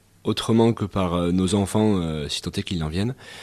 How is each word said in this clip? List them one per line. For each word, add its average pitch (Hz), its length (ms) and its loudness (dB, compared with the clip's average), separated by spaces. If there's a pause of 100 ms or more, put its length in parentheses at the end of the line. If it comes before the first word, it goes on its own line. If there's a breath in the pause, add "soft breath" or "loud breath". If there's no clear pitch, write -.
(220)
autrement 113 520 4
que 107 100 -4
par, 92 300 -2
euh, 87 180 0
nos 92 240 2
enfants, 104 400 2
euh, 78 320 -4
si - 120 -6
tant 87 120 -8
est 101 100 -4
qu'ils 85 220 -4
en 78 40 -4
viennent. 101 280 -2 (260 loud breath)